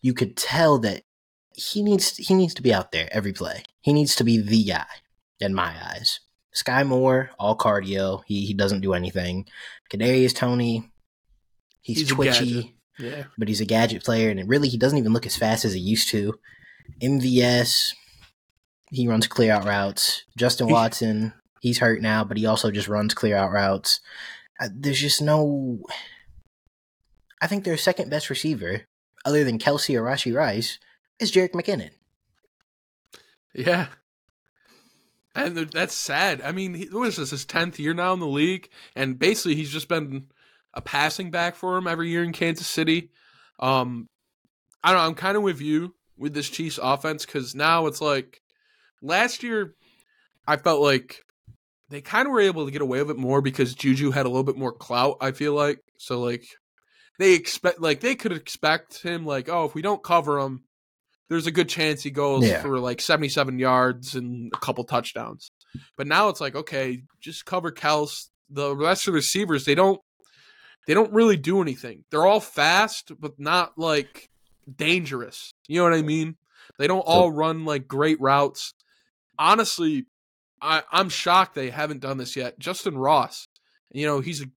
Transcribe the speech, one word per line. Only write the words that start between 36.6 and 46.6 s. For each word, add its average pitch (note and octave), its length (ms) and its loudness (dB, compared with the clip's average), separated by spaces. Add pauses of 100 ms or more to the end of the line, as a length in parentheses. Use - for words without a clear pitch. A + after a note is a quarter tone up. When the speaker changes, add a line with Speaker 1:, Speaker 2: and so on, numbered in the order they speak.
Speaker 2:
he, E3+ 120 -10
what A#3 220 -2
is G#3 100 -4
this, D3 140 -6
his C#3 140 -10
tenth E3+ 340 -4
year D3+ 140 -2
now F3 200 0
in F#3 60 -2
the E3 80 -4
league? D#3 420 -2 (260)
And C3 220 -4
basically E3+ 380 0
he's D3 160 -6
just D#3 160 -10
been C#3 380 -4 (480)
a C3 80 -12
passing D#3 500 -2
back F3 240 -2
for F#3 220 -4
him F#3 100 -4
every E3 220 -2
year E3+ 140 0
in E3+ 100 -4
Kansas E3+ 340 -2
City. D#3+ 440 -2 (480)
Um, B2 480 0 (760)
I E3+ 80 6
don't F#3 100 6
know, D#3+ 60 2
I'm E3 80 -4
kinda G3 240 -2
with F3+ 220 -2
you D#3 340 -2 (220)
with D3 160 -8
this D3 160 -6
Chiefs D#3+ 320 -8